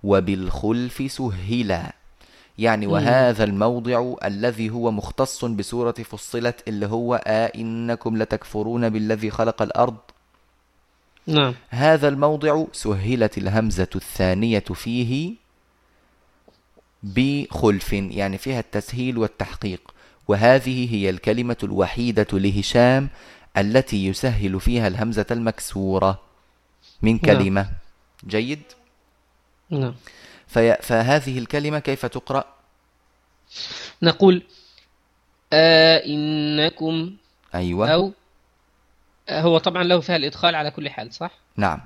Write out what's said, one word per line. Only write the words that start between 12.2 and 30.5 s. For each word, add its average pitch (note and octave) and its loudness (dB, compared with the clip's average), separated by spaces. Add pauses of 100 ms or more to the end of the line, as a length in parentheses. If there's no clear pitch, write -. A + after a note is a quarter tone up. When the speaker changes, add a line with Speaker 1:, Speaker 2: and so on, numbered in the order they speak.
Speaker 1:
سهلت G#2+ 0
الهمزة G2 0
الثانية G2 0
فيه B2 -4 (1700)
بخلف، B2 0
يعني G2 -4
فيها C3 -6
التسهيل A#2+ -4
والتحقيق، G#2 -6 (460)
وهذه B2 4
هي G2 0
الكلمة A2+ -2
الوحيدة G#2 0
لهشام A#2+ 2 (480)
التي G2+ 2
يسهل G2+ -2
فيها A#2 2
الهمزة G#2+ -2
المكسورة F#2+ 0 (800)
من A2 4
Speaker 2:
نعم. A2+ 4
Speaker 1:
كلمة. G2 0 (580)
جيد؟ A#2+ -4 (1080)
Speaker 2:
نعم. C3 -2 (520)
Speaker 1:
في-، A#2 4